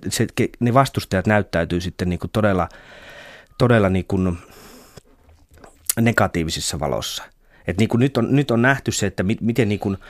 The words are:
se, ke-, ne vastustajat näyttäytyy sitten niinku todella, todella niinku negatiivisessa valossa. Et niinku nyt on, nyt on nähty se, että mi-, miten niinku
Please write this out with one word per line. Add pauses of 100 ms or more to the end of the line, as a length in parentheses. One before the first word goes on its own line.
se, (140)
ke-, (100)
ne
vastustajat
näyttäytyy
sitten
niinku
todella, (880)
todella
niinku (1800)
negatiivisessa
valossa. (440)
Et
niinku
nyt
on,
nyt
on
nähty
se,
että
mi-,
miten
niinku (140)